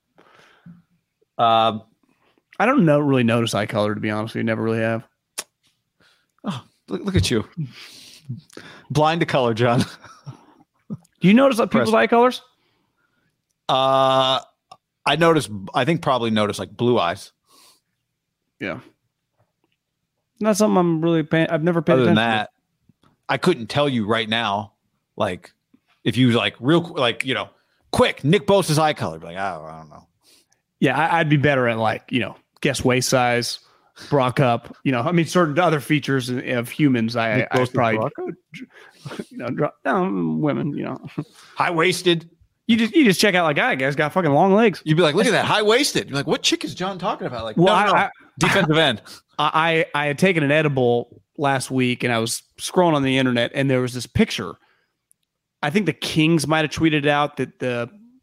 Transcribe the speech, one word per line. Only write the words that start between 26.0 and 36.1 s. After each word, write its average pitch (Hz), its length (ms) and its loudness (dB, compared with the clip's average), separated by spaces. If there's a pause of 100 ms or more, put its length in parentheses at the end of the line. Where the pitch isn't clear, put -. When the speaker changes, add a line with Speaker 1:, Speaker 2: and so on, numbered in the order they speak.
Speaker 1:
if - 120 -2
you, 127 160 4
like, 104 280 0
real 156 220 2
qu-, 170 180 -8
like, 120 260 -2
you 131 80 -4
know, 101 160 -6 (420)
quick, - 320 0
Nick 170 220 0
Bosa's 175 340 2
eye 156 140 2
color. 82 260 -10
Be 82 60 -18
like, 85 120 -14
"Oh, 90 300 -8
I 80 120 -16
don't 78 100 -20
know." - 180 -20 (720)
Speaker 2:
Yeah, 131 180 0
I, 165 220 0
I'd 160 100 0
be 151 80 4
better 131 300 2
at, 117 100 0
like, 110 340 -2
you 127 80 0
know, 101 160 -6 (260)
guess 139 240 -2
waist 127 240 0
size, 120 500 0 (500)
bra 127 220 2
cup, 123 520 -2
you 139 80 -2
know, 120 100 0
I 156 100 -4
mean, 165 140 2
certain 156 340 0
other 160 200 2
features 139 500 -2